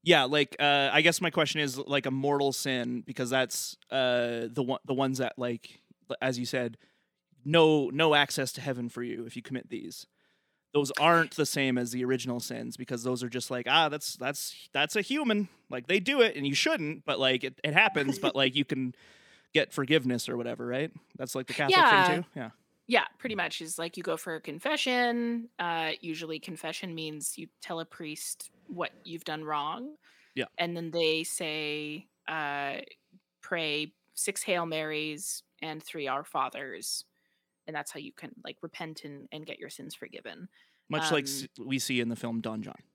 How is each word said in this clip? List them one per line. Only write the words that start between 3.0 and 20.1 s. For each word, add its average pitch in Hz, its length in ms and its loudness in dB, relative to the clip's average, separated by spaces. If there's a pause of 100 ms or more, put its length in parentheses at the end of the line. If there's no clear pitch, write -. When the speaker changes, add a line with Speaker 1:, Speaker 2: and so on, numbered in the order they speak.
Speaker 1:
because 127 300 -6
that's, 131 440 0 (160)
uh, 120 640 0
the 135 140 0
one, 127 180 -2
the - 80 -2
ones 131 240 2
that, 127 220 -2
like, 123 420 -4 (400)
as 127 180 0
you 123 60 -2
said, 120 320 -2 (680)
no, 156 460 8
no 151 260 6
access 143 380 2
to - 80 -12
heaven 123 300 -4
for 123 120 -8
you 117 220 -6
if 113 100 -12
you 120 60 -8
commit 127 300 -8
these. - 360 -10 (680)
Those 143 160 4 (100)
aren't 165 360 6
the 147 100 2
same 131 320 2
as 120 140 -2
the 127 120 -2
original 123 340 0
sins, 120 380 -8
because 120 260 -6
those 127 200 -2
are 123 80 -4
just 123 200 -6
like, 123 160 -4
"Ah, 151 220 6
that's, 147 280 -6
that's, - 580 -6
that's 147 200 0
a 214 60 2
human. 220 480 0 (220)
Like, 123 160 -6
they 190 140 2
do 254 200 2
it, 220 160 6
and 143 100 -2
you 139 80 0
shouldn't, 160 520 0
but, 147 120 0
like, 131 260 2
it, 131 200 -8
it 147 80 2
happens, 151 460 4
but, 131 180 0
like, 131 180 4
you 143 120 2
can 131 280 -4 (600)
get 151 180 2
forgiveness 127 560 2